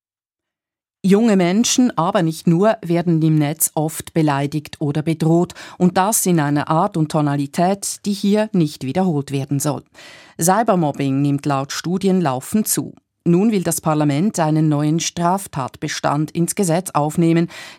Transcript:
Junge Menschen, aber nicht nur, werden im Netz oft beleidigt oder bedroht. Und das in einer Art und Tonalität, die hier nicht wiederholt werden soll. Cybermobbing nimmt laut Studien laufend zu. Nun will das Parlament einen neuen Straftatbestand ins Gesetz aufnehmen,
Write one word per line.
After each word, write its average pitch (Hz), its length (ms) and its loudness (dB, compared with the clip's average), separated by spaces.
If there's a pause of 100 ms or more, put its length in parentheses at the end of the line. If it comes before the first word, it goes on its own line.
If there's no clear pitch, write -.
(1040)
Junge 202 320 4
Menschen, 214 600 2
aber 185 240 0
nicht 160 260 -2
nur, 190 340 4
werden 170 400 0
im 156 140 4
Netz 151 400 -2
oft - 380 -6
beleidigt 147 680 -2
oder 147 240 -2
bedroht. 165 500 2 (240)
Und 180 180 2
das 202 300 0
in 175 140 2
einer 143 300 0
Art 170 280 0
und 156 140 0
Tonalität, 151 920 -2
die 208 60 -2
hier 208 400 0
nicht 156 320 0
wiederholt 143 480 -2
werden 139 280 -2
soll. 135 240 -2 (580)
Cybermobbing 165 800 2
nimmt 143 240 0
laut 139 260 -2
Studien 185 480 0
laufend 156 480 -2
zu. - 260 -4 (300)
Nun 180 280 4
will 190 120 0
das 165 160 -4
Parlament 151 600 0
einen 156 300 2
neuen 151 300 0
Straftatbestand 156 1300 -4
ins 170 240 -2
Gesetz 185 340 0
aufnehmen, 165 600 2 (300)